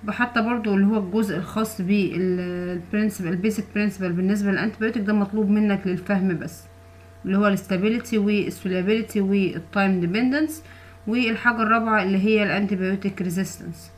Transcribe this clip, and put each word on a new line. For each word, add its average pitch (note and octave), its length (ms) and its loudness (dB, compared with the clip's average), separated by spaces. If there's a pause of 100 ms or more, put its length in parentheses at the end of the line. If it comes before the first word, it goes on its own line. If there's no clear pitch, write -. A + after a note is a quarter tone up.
حتى A#3+ 340 0
برضو A3 320 0
اللي G3 120 6
هو A3 120 4
الجزء G3+ 380 0
الخاص G#3+ 440 -4
بالبرنسبل، F3+ 1500 -2
البيزك G3+ 360 -2 (100)
برنسبل G3 380 -2
بالنسبة G3 380 0
للانتيبيوتك A3 500 -2
ده G3+ 120 0
مطلوب G#3 380 0
منك G#3 360 2
للفهم F#3 520 0
بس، - 260 -12 (600)
اللي F#3+ 140 2
هو G#3 100 4
الاستابيليتي G3+ 680 0
والسوليبيليتي G3+ 1040 0
والتايم F#3+ 800 2
ديبندنس، B3+ 640 0 (440)
والحاجة A#3 560 0
الرابعة A3 400 2
اللي F#3+ 160 2
هي G#3+ 240 4
الانتيبيوتك G3 800 -2
ريزيستنس. F3 760 -6